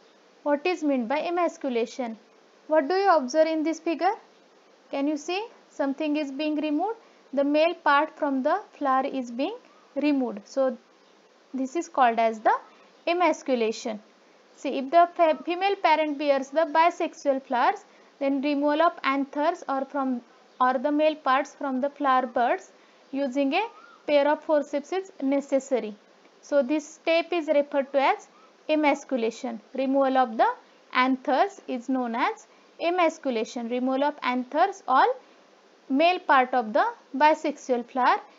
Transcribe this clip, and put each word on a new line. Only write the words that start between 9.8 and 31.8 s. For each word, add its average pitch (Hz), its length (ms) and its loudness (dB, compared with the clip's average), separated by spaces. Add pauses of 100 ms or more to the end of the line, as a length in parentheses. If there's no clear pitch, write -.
removed. 262 480 0
So 262 320 -2 (800)
this 262 220 -6
is 339 120 -4
called 233 300 2
as 226 220 0
the 339 140 2 (520)
emasculation. 247 920 0 (560)
See, 262 220 -6
if 269 120 -6
the 339 240 6
fe-, 311 320 2
female 381 300 -2
parent 311 420 0
bears 277 300 0
the 320 260 0
bisexual 320 680 0
flowers, 277 420 0 (340)
then 277 240 -2
removal 294 400 0
of 339 100 4 (100)
anthers 285 640 -2
or 269 200 -4
from, 262 340 -4 (400)
or 254 140 2
the 269 180 -2
male 311 220 2
parts 285 400 -2
from 262 260 -6
the 277 80 -2
flower 262 380 0
buds 254 440 -2 (420)
using 269 420 -2
a 403 120 0 (400)
pair 294 220 4
of 302 160 0
forceps 294 480 -2
is 381 180 -4 (120)
necessary. 269 720 -2 (460)
So 285 200 2
this 302 240 -2
step 330 460 -2
is 330 160 -2
referred 285 440 0
to 269 100 2
as 359 260 0 (400)
emasculation. 262 920 -2 (140)
Removal 269 440 0
of 240 180 0
the 359 120 2 (440)
anthers 262 760 0
is 254 220 -8